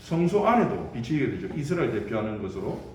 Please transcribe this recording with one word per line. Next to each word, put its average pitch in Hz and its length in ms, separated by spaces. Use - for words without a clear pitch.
성소 175 460
안에도 214 440
비치게 127 400
되죠. - 240
이스라엘 147 360
대표하는 107 520
것으로 98 360